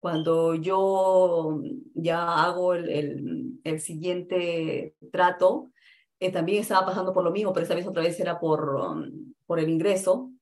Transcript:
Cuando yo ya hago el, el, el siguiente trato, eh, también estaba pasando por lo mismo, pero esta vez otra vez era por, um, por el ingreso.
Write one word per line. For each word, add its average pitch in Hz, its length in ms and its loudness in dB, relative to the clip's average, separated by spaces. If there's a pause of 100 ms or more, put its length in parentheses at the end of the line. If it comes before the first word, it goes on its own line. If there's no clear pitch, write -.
Cuando 165 540 2
yo 185 1040 2 (360)
ya 165 500 0
hago 180 300 0
el, 170 160 -4
el, 143 640 -4 (120)
el 156 160 -4
siguiente 170 1160 -4 (140)
trato, 185 600 2 (500)
eh, 185 100 0
también 196 300 0
estaba 190 240 2
pasando 185 300 -2
por 175 100 2
lo 170 60 2
mismo, 196 240 0
pero 170 80 0
esta 170 120 0
vez 180 120 -4
otra 175 160 -2
vez 165 180 0
era 170 180 -2
por, 151 360 0
um, 80 580 -6 (140)
por 170 140 0
el 160 100 0
ingreso. 190 580 2 (140)